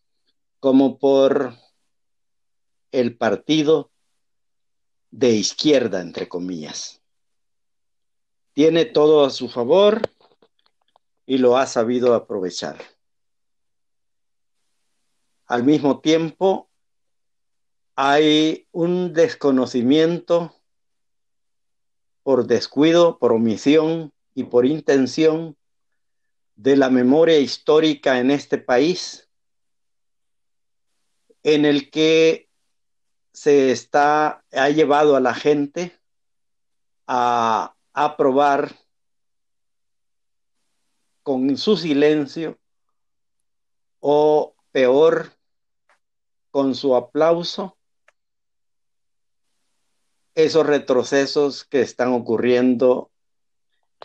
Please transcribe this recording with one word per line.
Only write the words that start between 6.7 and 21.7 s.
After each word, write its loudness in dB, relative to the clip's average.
Tiene 2
todo 4
a 0
su -10
favor 0
y -2
lo 2
ha 0
sabido -2
aprovechar. -6
Al -4
mismo 0
tiempo, -2
hay 0
un -4
desconocimiento 0